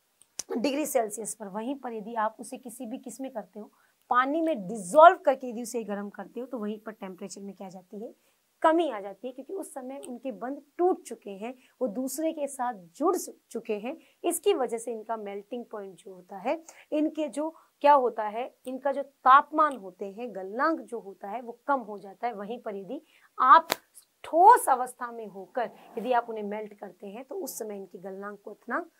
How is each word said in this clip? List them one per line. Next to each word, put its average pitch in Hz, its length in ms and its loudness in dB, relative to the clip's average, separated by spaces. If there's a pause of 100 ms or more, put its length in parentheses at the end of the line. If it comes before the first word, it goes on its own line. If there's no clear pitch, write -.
(560)
डिग्री 277 300 0
सेल्सियस 220 480 -2
पर। 208 140 -12
वहीं 220 280 -6
पर 262 160 -10
यदि 220 240 -10
आप 220 240 -2
उसे 240 180 -14
किसी 240 280 -14
भी 254 120 -10
किस 240 220 -14
में 262 100 -8
करते 214 300 -14
हो, 226 100 -16 (400)
पानी 269 320 2
में 285 260 -2
डिसॉल्व 233 500 8
करके 262 300 0
यदि 233 140 -8
उसे 233 220 -6
गर्म 202 260 -6
करते 196 300 -12
हो 254 60 -8
तो 254 120 -8
वहीं 208 200 -6
पर 214 140 -12
टेम्परेचर 190 480 -14
में 196 140 -12
क्या 196 120 -14
आ 185 40 -14
जाती 185 300 -16
है, 262 120 -12 (500)
कमी 330 280 4
आ 214 100 -6
जाती 196 260 -12
है, 262 60 -8
क्योंकि 262 200 -14
उस 381 220 -10
समय 269 260 -12
उनके 262 320 -10
बंध 247 280 -8 (180)
टूट 359 240 2
चुके - 300 -14
हैं, 220 220 -10 (260)
वो 247 80 0
दूसरे 262 440 -4
के 302 160 -6
साथ 247 260 -4 (200)
जुड़ 349 220 2
चु-, - 180 -8 (160)
चुके 226 260 -4
हैं। 240 200 -8 (280)
इसकी 370 300 2
वजह 233 240 -2
से 240 140 -8
इनका 220 260 -8
मेल्टिंग 202 480 -10
पॉइंट 196 300 -14
जो 190 180 -20
होता 180 240 -18
है, 294 240 -4 (300)
इनके 311 360 0
जो 294 200 -4 (340)
क्या 285 120 8
होता 240 300 2
है, 214 200 -6 (220)
इनका 262 260 -4
जो 277 100 -4
तापमान 285 760 6
होते 190 300 -12
हैं, 208 280 -10
गलनांक 233 460 -2
जो 226 200 -10
होता 190 280 -14
है 220 140 -8
वो 233 240 -14
कम 277 140 2
हो 208 180 -12
जाता 196 280 -10
है। 240 80 -4
वहीं 208 260 -10
पर 220 160 -8
यदि 196 240 -10 (380)
आप 302 300 8 (560)
ठोस 415 440 10
अवस्था 247 440 0
में 226 160 -12
होकर 196 420 -6 (280)
यदि 233 140 -2
आप 240 180 2
उन्हें 220 140 -6
मेल्ट 208 300 -8
करते 202 320 -16
हैं 202 180 -14
तो 277 120 -14
उस 359 220 -8
समय 214 180 -8
इनके 196 240 -14
गलनांक 196 400 -12
को 214 120 -16
इतना 269 320 -6 (160)